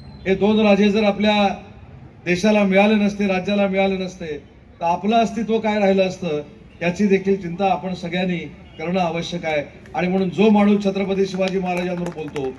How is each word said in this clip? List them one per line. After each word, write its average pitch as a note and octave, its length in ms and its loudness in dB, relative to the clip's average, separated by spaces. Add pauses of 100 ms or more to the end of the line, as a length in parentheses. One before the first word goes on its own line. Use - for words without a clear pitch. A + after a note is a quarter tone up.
(280)
हे F#3+ 80 2
दोन G#3 240 2
राजे G#3 300 4
जर G#3+ 140 2
आपल्या G#3 460 2 (760)
देशाला G#3 380 2
मिळाले G3+ 320 4
नसते, G3+ 320 0
राज्याला G3 400 0
मिळाले G3 300 0
नसते, E3+ 580 -10 (260)
तर E3+ 40 -2
आपलं G3+ 300 0
अस्तित्व A3+ 440 0
काय G#3+ 200 -2
राहिलं F#3+ 280 4
असतं D#3+ 340 -6 (400)
याची F3 260 0
देखील F#3+ 340 2
चिंता F3 300 -2
आपण F3 220 -4
सगळ्यांनी F3+ 440 -4 (420)
करणं F3 200 -2
आवश्यक E3+ 460 -4
आहे. D3+ 180 -2 (300)
आणि E3+ 140 -2
म्हणून F#3+ 220 0
जो F#3 200 2
माणूस G3+ 340 4
छत्रपती G3 420 -2
शिवाजी F#3 340 -2
महाराजांवर F3+ 500 -4
बोलतो, C3+ 500 -8